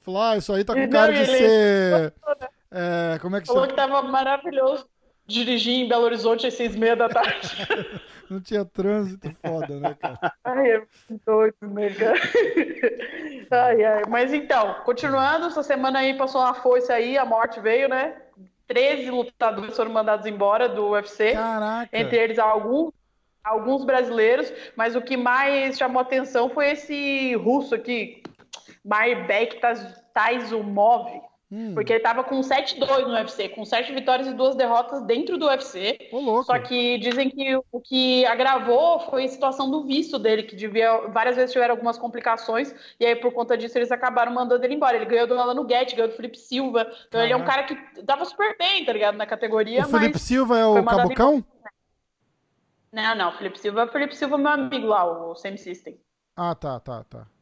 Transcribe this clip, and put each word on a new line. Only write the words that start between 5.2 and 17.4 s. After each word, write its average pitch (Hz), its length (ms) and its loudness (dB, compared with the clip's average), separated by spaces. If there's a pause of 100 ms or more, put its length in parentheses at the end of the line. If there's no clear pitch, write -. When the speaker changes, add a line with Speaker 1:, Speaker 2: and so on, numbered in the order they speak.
Speaker 2:
dirigir 233 500 -2
em 254 140 0
Belo 233 140 4
Horizonte 233 460 2
às 240 60 -4
seis 233 200 -4
e 208 40 -6
meia 226 180 4
da 226 120 2
tarde. - 300 0
<laughs> - 640 -8 (260)
Speaker 1:
Não 190 120 -8
tinha 208 240 -4
trânsito, 196 640 -4 (100)
foda, 151 380 -6
né, 143 220 -4
cara? 127 180 -8 (240)
Speaker 2:
Ai, 254 300 0
é 220 60 2 (300)
muito 220 160 -14
doido, 220 380 2
né, 202 280 -4
cara? 220 280 2
<laughs> - 480 0 (840)
Ai, 240 340 4
ai. 214 240 2
Mas 247 240 0
então, 254 420 0 (100)
continuando, 269 600 0
essa 311 160 -4
semana 269 380 0
aí 269 140 2
passou 269 260 0
uma 254 140 2
foice 254 360 2
aí, 240 260 0
a 269 80 2
morte 226 360 0